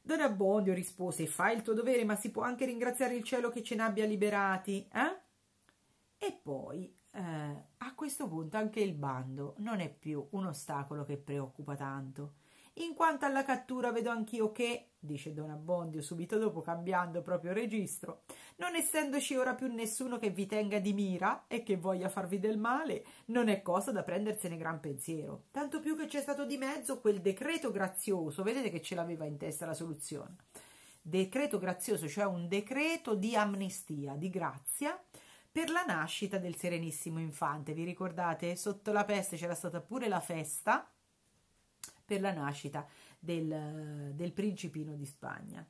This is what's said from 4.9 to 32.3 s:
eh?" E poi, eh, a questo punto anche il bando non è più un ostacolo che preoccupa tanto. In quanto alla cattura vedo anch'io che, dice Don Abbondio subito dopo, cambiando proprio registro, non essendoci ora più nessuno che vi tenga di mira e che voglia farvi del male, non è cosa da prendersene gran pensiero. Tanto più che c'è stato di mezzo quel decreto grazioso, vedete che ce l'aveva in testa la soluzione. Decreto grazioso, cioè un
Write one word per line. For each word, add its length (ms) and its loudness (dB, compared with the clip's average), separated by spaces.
eh?" 260 2
E 140 -2
poi, 600 -6
eh, 100 -10
a 160 -8
questo 340 -4
punto 280 -4
anche 240 0
il 140 2
bando 640 -4
non 220 -2
è 120 -2
più 380 -4
un 160 -2
ostacolo 580 -4
che 120 -4
preoccupa 600 -6
tanto. 580 -6
In 180 -4
quanto 320 4
alla 180 4
cattura 480 0
vedo 160 2
anch'io 420 2
che, 480 0
dice 360 -6
Don 160 -6
Abbondio 500 -2
subito 380 -2
dopo, 240 0
cambiando 580 0
proprio 320 0
registro, 680 -2
non 200 -2
essendoci 600 2
ora 180 4
più 160 -2
nessuno 480 -2
che 120 2
vi 160 0
tenga 320 2
di 160 4
mira 540 2
e 160 -2
che 120 4
voglia 320 0
farvi 300 0
del 180 2
male, 480 0
non 220 4
è 120 4
cosa 320 2
da 100 2
prendersene 540 0
gran 240 -4
pensiero. 680 -6
Tanto 300 -2
più 180 0
che 80 -4
c'è 160 -2
stato 240 0
di 100 -2
mezzo 440 -2
quel 200 6
decreto 500 0
grazioso, 720 0
vedete 280 2
che 100 -2
ce 140 -4
l'aveva 320 -2
in 100 -4
testa 300 -4
la 80 -2
soluzione. 640 -6
Decreto 560 2
grazioso, 500 0
cioè 160 2
un 240 0